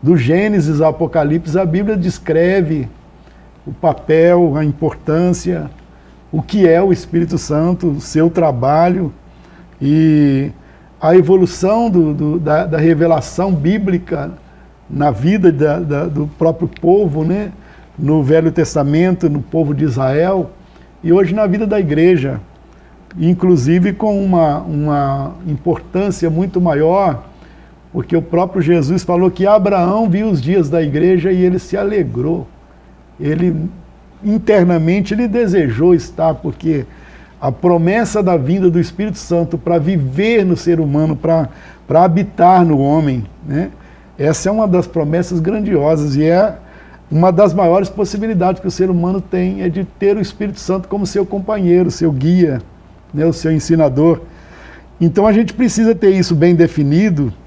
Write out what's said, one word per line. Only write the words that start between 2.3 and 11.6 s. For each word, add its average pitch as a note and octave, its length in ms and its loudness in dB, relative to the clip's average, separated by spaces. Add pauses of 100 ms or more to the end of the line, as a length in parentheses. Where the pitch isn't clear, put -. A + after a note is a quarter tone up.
o - 60 -12
papel, E3 840 2
a D#3 80 -2
importância, D#3+ 1040 -2 (640)
o D#3+ 100 -4
que G3 260 2
é E3 140 6
o F#3+ 120 4
Espírito E3 440 -4
Santo, E3 520 -2
o D3 120 -4
seu D#3+ 280 0
trabalho D#3+ 840 0 (720)
e D3 680 2 (500)
a D#3+ 140 4
evolução F#3 720 2